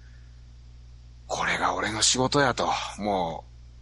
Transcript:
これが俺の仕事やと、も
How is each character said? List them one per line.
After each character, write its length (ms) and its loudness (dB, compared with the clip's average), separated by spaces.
こ 180 -2
れ 140 0
が 160 2
俺 160 0
の 100 -2
仕 160 4
事 220 4
や 160 6
と、 120 0
も 480 0